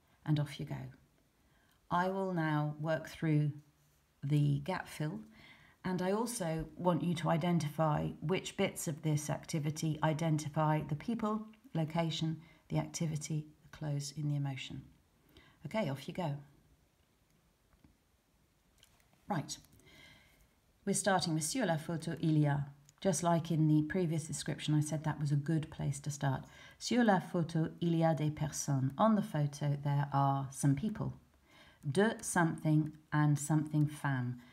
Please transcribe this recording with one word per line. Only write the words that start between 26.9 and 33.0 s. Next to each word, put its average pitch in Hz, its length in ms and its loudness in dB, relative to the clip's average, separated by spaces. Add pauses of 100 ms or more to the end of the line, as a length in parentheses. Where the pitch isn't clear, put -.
la 196 140 6
photo, 165 500 0 (120)
il 170 140 2
y 165 80 4
a 160 100 6
des 151 180 0
personnes. 139 680 -2
On 214 180 6
the 196 60 2
photo, 147 600 -2
there 143 300 0
are 139 400 0
some 139 240 2
people. 139 380 -4 (760)
De 202 300 2
something 160 720 2 (220)